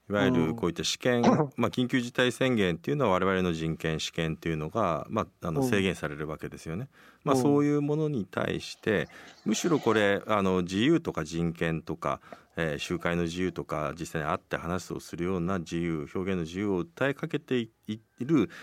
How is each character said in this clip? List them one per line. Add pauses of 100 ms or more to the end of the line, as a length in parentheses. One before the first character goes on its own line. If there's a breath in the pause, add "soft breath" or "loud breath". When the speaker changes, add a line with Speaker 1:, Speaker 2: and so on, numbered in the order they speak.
Speaker 1:
い
わ
ゆ
る
こ
う
い
っ
た
私
権、
Speaker 2:
う
ん。
<coughs>
Speaker 1:
ま
あ、
緊
急
事
態
宣
言
っ
て
い
う
の
は
我
々
の
人
権、
私
権
っ
て
い
う
の
が、
ま (200)
あ、
あ
の、
Speaker 2:
う
ん。
Speaker 1:
制
限
さ
れ
る
わ
け
で
す
よ
ね。 (340 soft breath)
ま
あ、
Speaker 2:
う
ん。
Speaker 1:
そ
う
い
う
も
の
に
対
し
て、 (380 loud breath)
む
し
ろ
こ
れ、
あ
の、
自
由
と
か
人
権
と
か、 (360 loud breath)
え
ー、
集
会
の
自
由
と
か、
実
際
に
会
っ
て
話
を
す
る
よ
う
な
自
由、
表
現
の
自
由
を
訴
え
か
け
て
い (480)
る (120)